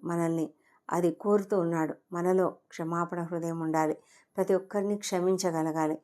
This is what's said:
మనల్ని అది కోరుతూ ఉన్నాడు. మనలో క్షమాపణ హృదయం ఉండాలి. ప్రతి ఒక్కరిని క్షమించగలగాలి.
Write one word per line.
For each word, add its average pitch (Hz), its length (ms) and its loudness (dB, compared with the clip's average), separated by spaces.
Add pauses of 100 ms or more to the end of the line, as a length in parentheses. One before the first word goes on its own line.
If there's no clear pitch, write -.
మనల్ని 165 460 0 (400)
అది 170 200 2
కోరుతూ 202 500 0
ఉన్నాడు. 165 340 0 (180)
మనలో 180 360 4
క్షమాపణ 170 760 -4
హృదయం 165 380 -4
ఉండాలి. 160 360 2 (400)
ప్రతి 190 180 2
ఒక్కరిని 202 420 -2
క్షమించగలగాలి. 165 1080 0